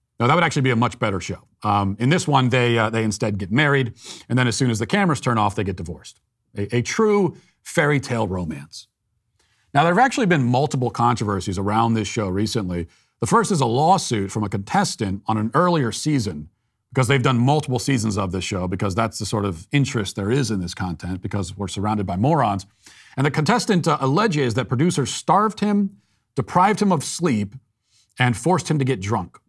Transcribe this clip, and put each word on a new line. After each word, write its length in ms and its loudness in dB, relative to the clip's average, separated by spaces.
Now, 80 2
that 80 4
would 80 2
actually 200 0
be 80 2
a 60 2
much 220 0
better 220 -2
show. 260 -12
Um, 380 0
in 80 2
this 180 2
one, 220 2
they, 300 2
uh, 120 2
they 140 0
instead 340 -2
get 140 -6
married, 420 2
and 80 0
then 120 2
as 80 -2
soon 140 2
as 100 -2
the 60 -2
cameras 340 0
turn 180 0
off, 160 2
they 80 -4
get 140 -4
divorced. 420 -14
A, 220 -4
a 40 0
true 540 0
fairy 380 0
tale 260 -4
romance. 640 -8
Now, 120 4
there 100 4
have 100 6
actually 220 2
been 160 4
multiple 480 0
controversies 680 0
around 360 2
this 140 0
show 200 -2
recently. 600 -2
The 60 -4
first 240 2
is 100 0
a 60 2
lawsuit 640 0
from 140 -4
a 60 -6
contestant 760 -2
on 120 0
an 160 -2
earlier 360 2
season, 600 -4
because 160 2
they've 140 4
done 160 4
multiple 400 2
seasons 400 0
of 140 -2
this 120 -4
show, 240 -4
because 260 -2
that's 240 -2
the 60 -6
sort 220 -2
of 260 -6
interest 420 0
there 160 -2
is 200 0
in 100 -2
this 140 -6
content, 480 -8
because 340 -6
we're 100 -6
surrounded 400 -4
by 100 -4
morons. 500 0
And 80 0
the 60 2
contestant, 580 2
uh, 120 2
alleges 540 2
that 120 -2
producers 440 0
starved 500 0
him, 360 0
deprived 480 2
him 100 2
of 100 0
sleep, 520 -2
and 180 2
forced 340 0
him 80 0
to 60 0
get 160 -2
drunk, 380 -4